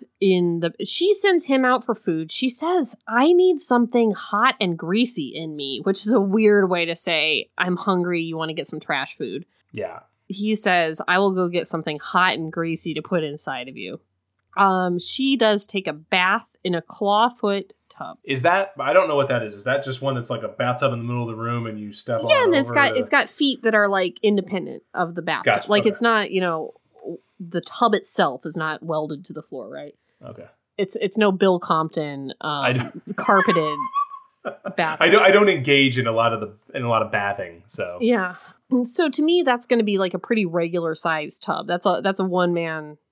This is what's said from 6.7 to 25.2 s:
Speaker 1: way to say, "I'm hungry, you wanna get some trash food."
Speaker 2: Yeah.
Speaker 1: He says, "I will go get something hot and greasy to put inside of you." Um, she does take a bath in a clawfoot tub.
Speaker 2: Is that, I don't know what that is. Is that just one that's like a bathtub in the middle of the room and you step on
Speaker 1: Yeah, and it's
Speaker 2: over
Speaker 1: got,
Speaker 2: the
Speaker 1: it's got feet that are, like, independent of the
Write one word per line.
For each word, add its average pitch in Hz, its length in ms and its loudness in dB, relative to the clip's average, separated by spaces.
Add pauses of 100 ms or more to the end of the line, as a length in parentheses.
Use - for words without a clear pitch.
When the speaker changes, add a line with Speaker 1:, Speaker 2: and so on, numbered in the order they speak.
Speaker 1:
way 175 160 0
to 170 100 -2
say, 156 640 0
"I'm 180 180 0
hungry, 175 460 0
you 165 140 -6
wanna 160 180 -6
get 156 140 -8
some 156 120 -10
trash 139 360 -4
food." 131 280 -8 (280)
Speaker 2:
Yeah. 90 280 -10 (280)
Speaker 1:
He 208 260 -2
says, 175 540 0
"I 180 100 4
will 196 160 2
go 180 140 0
get 175 180 -2
something 156 320 -6
hot 180 360 0
and 160 180 -6
greasy 165 420 -4
to 151 80 -6
put 165 220 -2
inside 139 440 -8
of 127 80 -16
you." 95 240 -12 (560)
Um, 185 440 2
she 269 360 -2
does 214 300 2
take 190 220 -6
a 156 40 -2
bath 185 540 0 (160)
in 180 140 -2
a 165 60 -2
clawfoot 208 920 0 (180)
tub. - 320 -16
Speaker 2:
Is 131 200 -4
that, 190 360 2
I 135 140 0
don't 180 160 6
know 151 80 0
what 135 120 2
that 120 140 0
is. 107 100 -8
Is 101 120 -14
that 135 200 0
just 131 160 -6
one 135 140 -2
that's 120 160 -6
like 113 140 -4
a 107 40 -4
bathtub 123 440 0
in 117 80 -4
the 117 40 -6
middle 120 240 -2
of 113 80 -8
the 110 60 -8
room 117 240 -2
and 107 140 -8
you 104 120 -10
step - 300 -4
on - 80 -4
Speaker 1:
Yeah, 554 140 4
and 370 100 4
it's 277 160 2
Speaker 2:
over - 40 -2
Speaker 1:
got, 285 200 2
Speaker 2:
the 254 60 0
Speaker 1:
it's - 100 -4
got 277 180 2
feet 277 360 -2
that 220 100 2
are, 208 140 4
like, 185 340 -2
independent 196 600 -2 (100)
of 170 220 -4
the 170 60 -8